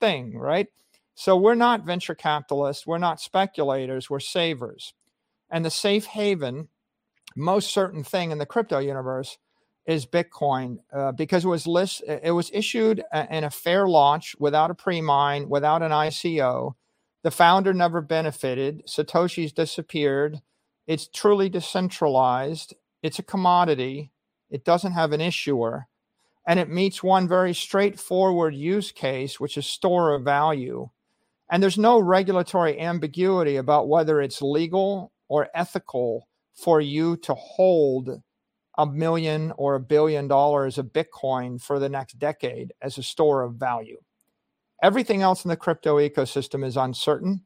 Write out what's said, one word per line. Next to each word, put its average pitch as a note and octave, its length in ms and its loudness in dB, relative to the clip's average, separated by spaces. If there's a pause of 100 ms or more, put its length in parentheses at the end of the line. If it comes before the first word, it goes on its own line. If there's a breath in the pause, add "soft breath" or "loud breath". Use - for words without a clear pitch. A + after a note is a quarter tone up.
thing, C3 380 -2
right? D3 300 0 (480)
So F#3+ 200 4
we're G#3+ 200 6
not A#3 280 2
venture F3 300 -6
capitalists. C#3+ 720 -2
We're E3 120 -2
not E3+ 220 -2
speculators. C3+ 880 -2
We're C#3 120 -4
savers. D3+ 760 -6 (560)
And E3 140 -2
the D#3+ 60 -2
safe G3+ 360 0
haven, D#3+ 640 -4 (680)
most F#3 380 -2
certain F#3 300 -2
thing F3 260 -4
in D3+ 80 -6
the D3 80 -4
crypto G#3+ 320 -2
universe C3+ 580 -6 (500)
is D#3+ 200 -2
Bitcoin, C3 720 -2 (140)
uh, C3+ 200 -4
because D#3 320 0
it F#3 40 2
was E3+ 180 -2
list-, F3 400 0
it D#3 240 -4
was E3+ 220 0
issued A3 500 0 (100)
a-, D3+ 240 -4
in D3+ 80 -2
a D3 60 -4
fair F#3+ 360 2
launch D#3 520 4
without D3+ 320 2
a F3 40 -6
pre-mine, C#3+ 760 0
without D3+ 340 2
an D#3+ 100 -2
I D3+ 160 2
C D#3+ 340 -2
O. B2+ 320 -2 (480)
The E3 80 -2
founder F#3 420 6
never F3 280 0
benefited. D3 840 -4
Satoshi's E3+ 680 -2
disappeared. D3 880 -2 (460)
It's D#3 220 -4
truly G3 400 2
decentralized. D#3 1300 -2 (280)
It's D#3 160 -6
a G3 40 -10
commodity. D#3+ 880 0 (400)
It C#3+ 140 -10
doesn't F3 280 2
have E3 200 0
an D3+ 80 -2
issuer. C#3 680 -4 (600)
And F3 140 2
it E3 80 -2
meets F#3 340 -2
one F#3 240 4
very F3+ 280 2
straightforward F#3+ 1000 0
use F3+ 380 -2
case, C3+ 480 -6
which - 160 -6
is C#3+ 100 -6
store F3 480 2
of C3 100 -4
value. C3+ 680 0 (600)
And F3 120 2
there's F#3+ 160 2
no A3+ 200 6
regulatory F#3 800 2
ambiguity E3+ 800 0
about C#3 320 2
whether D#3 320 4
it's C#3 220 -4
legal F3 720 -2 (160)
or D3 260 0
ethical B2 720 -4 (240)
for D#3+ 280 4
you D#3 380 -2
to D3 160 -4
hold C#3 880 2 (540)
a - 80 2
million D#3 720 -2
or C#3 200 0
a C3 40 -2
billion D3 480 2
dollars C#3 480 2
of C3 160 -6
Bitcoin B2+ 680 -4
for C#3+ 180 -4
the C#3 100 -2
next C3+ 300 -8
decade B2+ 540 -6 (100)
as C3+ 160 -10
a C3 40 -10
store C#3+ 400 2
of A#2+ 120 -6
value. A#2 440 -6 (840)
Everything G3 400 2
else F#3 220 2
in F3+ 40 -4
the E3 80 0
crypto D#3+ 420 0
ecosystem C#3 640 -2
is B2+ 120 -4
uncertain. D3 680 -2